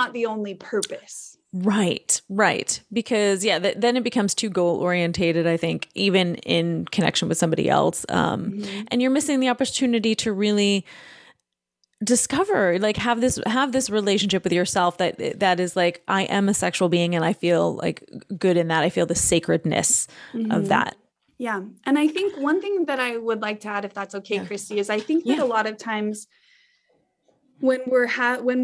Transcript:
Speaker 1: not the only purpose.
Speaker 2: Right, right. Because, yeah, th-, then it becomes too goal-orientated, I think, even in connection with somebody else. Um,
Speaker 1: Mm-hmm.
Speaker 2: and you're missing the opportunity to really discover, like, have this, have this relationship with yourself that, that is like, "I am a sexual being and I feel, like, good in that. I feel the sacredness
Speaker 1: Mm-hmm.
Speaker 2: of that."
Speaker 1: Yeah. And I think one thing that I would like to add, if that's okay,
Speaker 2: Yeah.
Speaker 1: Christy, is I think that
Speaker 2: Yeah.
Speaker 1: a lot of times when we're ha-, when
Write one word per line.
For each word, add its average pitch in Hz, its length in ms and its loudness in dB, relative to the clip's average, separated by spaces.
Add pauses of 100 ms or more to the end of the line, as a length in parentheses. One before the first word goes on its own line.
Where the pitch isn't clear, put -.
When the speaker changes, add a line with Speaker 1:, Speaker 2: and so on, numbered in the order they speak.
Speaker 1:
not 247 140 -2
the 233 100 -4
only 214 300 -4
purpose. - 840 -8 (160)
Speaker 2:
Right, 190 640 0 (120)
right. 196 500 0 (100)
Because, 202 540 0
yeah, 190 140 2
th-, 180 180 0
then 240 220 2
it 247 40 -2
becomes 220 320 0
too 226 140 -2
goal-orientated, 175 960 2
I 165 120 2
think, 165 360 -4
even 185 420 2
in 165 500 0
connection - 420 0
with 165 80 0
somebody 165 320 0
else. - 400 2
Um, - 440 0
Speaker 1:
Mm-hmm. 202 360 -8
Speaker 2:
and 247 140 0
you're 262 80 2
missing 277 300 0
the 262 100 2
opportunity 240 640 0
to 220 180 -2
really 202 540 2 (1160)
discover, 240 760 2
like, 214 180 0
have 233 240 0
this, 247 260 2
have 254 260 0
this 262 160 0
relationship 202 560 0
with 175 80 0
yourself 175 460 2
that, - 400 -2
that 180 220 2
is 180 160 -2
like, 175 320 0
"I 190 140 2
am 202 260 2
a 202 60 4
sexual 180 340 0
being 175 260 2
and 165 100 0
I 165 80 2
feel, 170 440 2
like, - 320 -6 (300)
good 180 180 4
in 170 120 2
that. 160 140 2
I 165 80 2
feel 175 160 0
the 170 80 -2
sacredness - 920 0 (240)
Speaker 1:
Mm-hmm. 226 180 -4
Speaker 2:
of 208 180 0
that." - 280 0 (500)
Speaker 1:
Yeah. 208 140 -4 (260)
And 277 120 4
I 302 80 4 (100)
think 381 200 -2 (140)
one 359 140 0
thing 403 120 -2 (140)
that 269 180 -2
I 233 80 -6 (100)
would 220 160 -2
like 214 220 -6
to 214 40 -10
add, 202 160 -6
if 202 140 -10
that's 196 220 -10
okay, 202 160 -4
Speaker 2:
Yeah. 196 120 -4
Speaker 1:
Christy, 208 340 -6
is 202 60 -6
I 214 120 -2
think 320 240 0
that 277 140 0
Speaker 2:
Yeah. 320 40 0
Speaker 1:
a 247 140 0
lot 214 140 0
of 220 60 -10
times 214 520 -6 (1400)
when 254 120 2 (120)
we're 247 140 4 (100)
ha-, 247 320 0
when 254 160 2